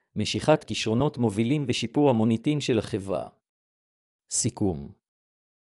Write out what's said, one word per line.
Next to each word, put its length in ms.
משיכת 480
כישרונות 540
מובילים 500
ושיפור 420
המוניטין 500
של 180
החברה. 500
סיכום. 640